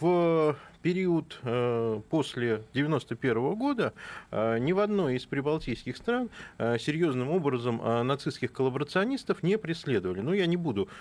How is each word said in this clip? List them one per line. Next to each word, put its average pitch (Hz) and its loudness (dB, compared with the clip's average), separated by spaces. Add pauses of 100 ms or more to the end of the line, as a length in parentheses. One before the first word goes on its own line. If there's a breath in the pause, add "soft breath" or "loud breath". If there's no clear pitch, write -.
в 165 4 (260 loud breath)
период, 175 0
э, 117 0 (100)
после 120 0 (120)
девяносто 139 0
первого 127 0
года, 233 0 (360 loud breath)
э, 156 2
ни 139 0
в 190 2
одной 196 2
из 127 -4
прибалтийских 139 -2
стран, 240 -2 (300 loud breath)
э, 117 2
серьёзным 147 0
образом, 127 0
э, 117 2
нацистских 131 -2
коллаборационистов 147 -2
не 190 2
преследовали. 117 -2
Ну, 147 -2
я 196 2
не 170 2
буду, 113 -2 (120)